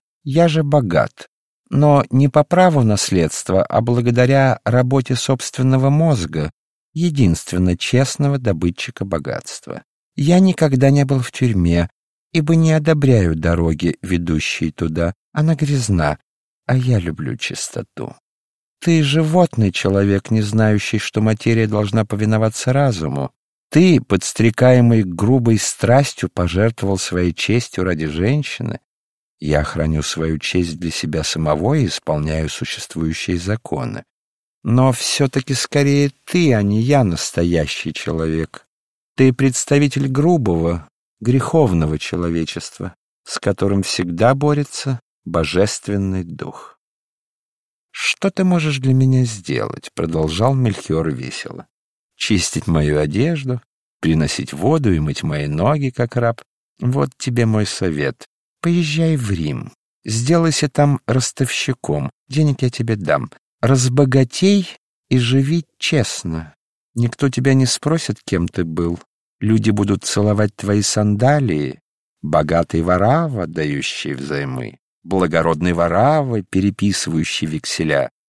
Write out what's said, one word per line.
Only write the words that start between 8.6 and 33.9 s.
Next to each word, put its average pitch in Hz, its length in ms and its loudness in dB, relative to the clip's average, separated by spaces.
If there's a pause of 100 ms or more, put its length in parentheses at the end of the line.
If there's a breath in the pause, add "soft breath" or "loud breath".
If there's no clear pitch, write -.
богатства. - 800 -8 (320)
Я 165 240 4
никогда 147 500 4
не 143 160 4
был 135 160 0
в 120 100 -8
тюрьме, 87 580 2 (440)
ибо 165 220 2
не 160 180 4
одобряю 143 640 4
дороги, 85 680 0
ведущие 85 720 -2
туда. 85 400 -2 (180)
Она 156 240 0
грязна, 107 640 0 (480)
а 127 100 0
я 123 240 2
люблю 78 380 -6
чистоту. - 800 -10 (680)
Ты 165 200 2
животный 156 680 2
человек, 98 580 0
не 110 120 2
знающий, 107 580 0
что - 220 -4
материя 110 460 0
должна 104 360 0
повиноваться 110 720 0
разуму. 80 580 -2 (400)
Ты, 165 300 6
подстрекаемый 117 1000 4
грубой 113 540 2
страстью, - 720 0
пожертвовал 95 680 -2
своей 87 360 -2
честью - 520 -2
ради 80 220 -2
женщины. 104 720 -4 (600)
Я 76 240 0
храню 78 380 -2
свою 80 380 -4
честь 85 400 -4
для 85 120 -6
себя 78 320 -6
самого 80 520 0
и 135 120 2
исполняю 78 600 -4
существующие - 880 -6
законы. - 640 -6 (600)